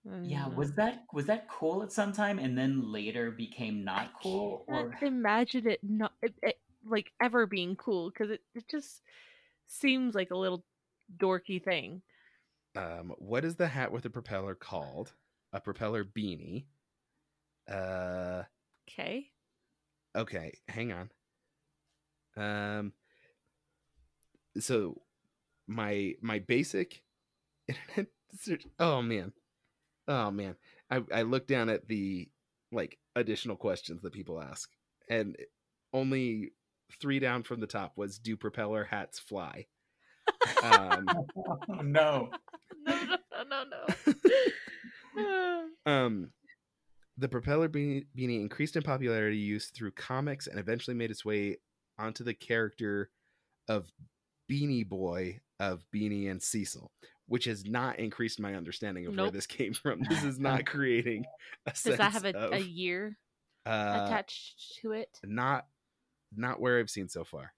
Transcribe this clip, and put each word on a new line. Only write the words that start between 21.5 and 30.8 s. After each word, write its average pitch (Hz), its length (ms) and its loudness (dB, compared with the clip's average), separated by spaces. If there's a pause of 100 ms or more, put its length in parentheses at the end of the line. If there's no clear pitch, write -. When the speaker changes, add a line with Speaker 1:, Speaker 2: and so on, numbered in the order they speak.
Speaker 3:
Um, 104 560 -4 (1700)
so 107 420 0 (640)
my, 104 540 0
my 110 180 -2
basic 98 640 0 (320)
<laughs> - 340 -18
internet - 440 -4 (260)
search, - 280 -4 (120)
oh 151 240 4
man. 104 300 -2 (760)
Oh 120 220 2
man. 98 240 -4 (360)